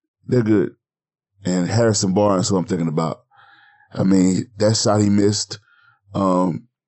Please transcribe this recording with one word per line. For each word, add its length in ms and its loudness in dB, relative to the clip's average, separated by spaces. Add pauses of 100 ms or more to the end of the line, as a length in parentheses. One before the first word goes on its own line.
(260)
they're 180 0
good. 320 2 (680)
And 240 -2
Harrison 440 0
Barnes, 360 0
who 80 0
I'm 80 -2
thinking 240 -4
about. 320 -4 (720)
I 100 -4
mean, 540 2
that 180 2
shot 240 0
he 100 2
missed, 500 0 (540)
um, 540 -2 (200)